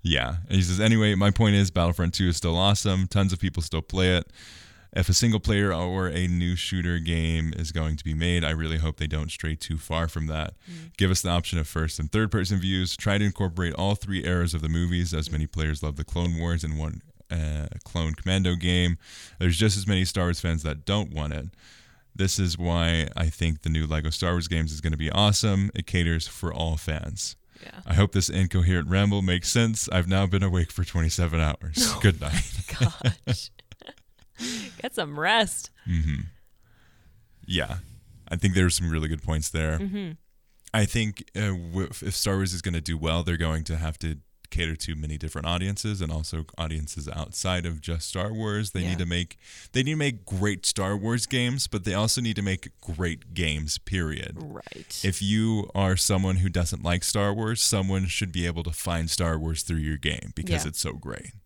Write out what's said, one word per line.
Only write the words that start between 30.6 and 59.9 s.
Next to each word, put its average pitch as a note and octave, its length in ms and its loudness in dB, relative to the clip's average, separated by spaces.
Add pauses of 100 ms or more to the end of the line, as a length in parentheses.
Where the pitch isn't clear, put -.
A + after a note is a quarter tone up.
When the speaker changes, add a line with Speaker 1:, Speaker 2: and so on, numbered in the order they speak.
Speaker 1:
for F#2 100 -2
twenty-seven E2 560 2
hours. D2+ 380 0
Speaker 2:
<laughs> A#3 180 2
Oh - 80 -6
Speaker 1:
Good F2+ 180 6
night." D2+ 220 0 (380)
Speaker 2:
my A#2+ 320 2 (160)
gosh. - 260 -4
<laughs> - 60 -20 (1200)
Get - 140 -8
some D3 260 -4
rest. G3+ 500 2 (160)
Speaker 1:
Mm-hmm. D#2 360 0 (1200)
Yeah. D#2 300 -2 (520)
I F2 80 -4
think F#2 180 2
there F#2 100 6
are F2 60 6
some E2+ 200 0
really D#2 180 -2
good D#2 140 -4
points D#2 280 -2
there. D#2+ 280 0
Speaker 2:
Mm-hmm. F#3 340 -6 (600)
Speaker 1:
I G#2+ 140 4
think, G#2+ 500 -2
uh, G2 40 -4 (100)
w-, F2 400 -4
if - 260 -6
Star G2 200 0
Wars F#2 180 0
is E2+ 80 -8
gonna E2+ 180 -2
do E2 160 -4
well, D#2+ 260 0
they're E2+ 140 0
going D#2+ 280 0
to D#2+ 120 -4
have D#2+ 220 -4
to D#2 180 -4 (340)
cater E2 260 0
to - 200 -6
many D2+ 220 -6
different D#2 280 -6
audiences F#2+ 540 -2
and E2 100 -2
also D#2 340 -4 (140)
audiences D#2 500 -6
outside F2 580 -4
of D#2+ 160 -6
just E2 260 -4
Star G2 240 -4
Wars. G#2+ 380 -2
They F#2+ 100 -4
Speaker 2:
Yeah. F2+ 100 -2
Speaker 1:
need F2 80 -2
to F2+ 80 -2
make, F2 300 -2 (360)
they C3 100 2
need C#3+ 100 0
to D#3 40 0
make C3+ 280 -2
great G2 400 -2
Star G2 320 0
Wars A2+ 300 0
games, B2 400 0
but F#2+ 180 -4
they G#2 100 -2
also A2 280 2
need A2+ 140 0
to G2+ 60 -2
make F#2+ 280 -2 (100)
great E2+ 540 -4
games, D2+ 420 -2
period. D#2+ 640 -4
Speaker 2:
Right. - 640 -14
Speaker 1:
If F#2+ 160 0
you G#2+ 540 2
are F#2+ 240 4
someone F#2+ 380 2
who F#2 120 4
doesn't E2+ 340 -2
like F2 220 0
Star G2+ 300 0
Wars, A2 280 -2
someone F#2+ 440 2
should F2 260 -2
be F2 140 0
able E2 180 -2
to E2 80 -4
find E2 380 -2
Star E2 280 0
Wars D#2+ 240 -2
through E2+ 160 -2
your D2+ 200 -2